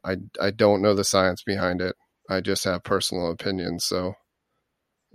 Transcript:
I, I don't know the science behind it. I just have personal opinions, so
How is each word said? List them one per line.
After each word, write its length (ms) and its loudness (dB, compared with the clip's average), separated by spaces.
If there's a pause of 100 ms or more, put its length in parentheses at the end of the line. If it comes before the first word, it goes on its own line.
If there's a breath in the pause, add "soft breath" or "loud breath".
I, 120 -4 (220)
I 120 0
don't 300 4
know 120 4
the 100 2
science 400 2
behind 380 -2
it. 140 -4 (340)
I 100 0
just 240 -2
have 200 -2
personal 460 -2
opinions, 540 -4
so 320 -4 (1000)